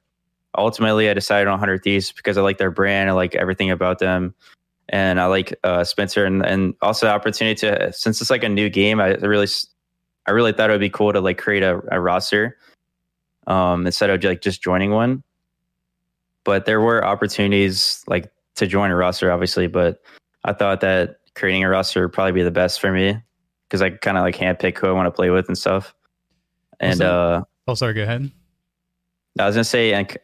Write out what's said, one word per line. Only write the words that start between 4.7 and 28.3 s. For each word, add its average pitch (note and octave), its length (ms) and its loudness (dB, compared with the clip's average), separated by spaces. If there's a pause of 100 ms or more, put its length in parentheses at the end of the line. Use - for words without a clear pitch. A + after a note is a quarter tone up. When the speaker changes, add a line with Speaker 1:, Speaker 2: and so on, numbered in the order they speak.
Speaker 1:
And F#2+ 300 0
I F2+ 60 2
like, F#2+ 380 0
uh, F2 200 2
Spencer G2+ 400 -2
and, F#2+ 200 0
and F#2+ 380 0
also G#2+ 240 0
the G#2 60 4
opportunity G#2+ 480 -2
to, - 320 0
since - 280 -4
it's, - 100 -2
like, A#2+ 120 0
a A#2 60 -2
new G#2 200 0
game, G#2 320 2
I F#2+ 140 2
really G2+ 300 0
s-, - 220 -4 (600)
I G2 60 0
really A2+ 200 4
thought A2 160 2
it G#2+ 40 4
would G#2 80 2
be G2 100 0
cool G#2 220 2
to, G2 80 2
like, F#2 180 0
create G2+ 240 0
a, F#2 180 0 (120)
a F#2 80 0
roster, F#2+ 580 0 (880)
um, F2+ 400 2
instead G2 240 0
of, F#2 140 0
like, F2+ 180 -2
just F#2+ 200 -4
joining F#2 280 0
one. B2 320 0 (1200)
But G2 240 0
there A2 140 2
were A2+ 240 2
opportunities, G2+ 1040 0
like, - 240 -4 (240)
to G#2 100 0
join G2 240 0
a F2 60 0
roster, F2+ 340 0
obviously, F2 380 0
but E2+ 340 0 (420)
I G2 80 -4
thought G2 280 0
that F#2 400 0 (160)
creating F#2 260 0
a F#2+ 60 2
roster F#2 340 0
would F2 100 -2
probably F#2+ 200 0
be F2+ 100 2
the F2 80 2
best F2+ 300 0
for G2 100 0
me F#2+ 260 0 (520)
'cause F#2+ 140 0
I F#2 80 2
kinda, F#2+ 320 -2
like, F2+ 140 0
handpick F2+ 400 -2
who F#2+ 120 -2
I F#2 40 2
wanna F#2 200 0
play F#2 180 0
with F#2 160 2
and F2 100 -4
stuff. G2 380 -2 (840)
And, F#2 200 0
Speaker 2:
Also F#2 60 2
Speaker 1:
uh, F2 380 2 (240)
Speaker 2:
Oh, B2 60 -2
sorry, A2+ 200 -2
go G#2+ 80 -4
ahead. A#2+ 260 -4 (1120)